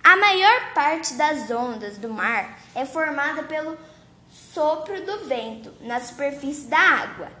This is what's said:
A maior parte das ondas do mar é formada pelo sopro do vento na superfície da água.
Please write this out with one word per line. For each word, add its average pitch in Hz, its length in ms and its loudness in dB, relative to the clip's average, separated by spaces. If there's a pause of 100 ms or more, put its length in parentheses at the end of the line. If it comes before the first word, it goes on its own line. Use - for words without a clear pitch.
A 359 120 10
maior 403 560 4
parte 302 420 0
das 302 360 0
ondas 220 480 -4
do 226 100 -8
mar 214 540 -2 (120)
é 262 120 -2
formada 302 560 -2
pelo 311 340 -6 (800)
sopro 320 500 -2
do 392 220 -6
vento 226 560 -6
na 240 180 -4
superfície 285 640 -6
da 302 160 2
água. 294 520 2 (100)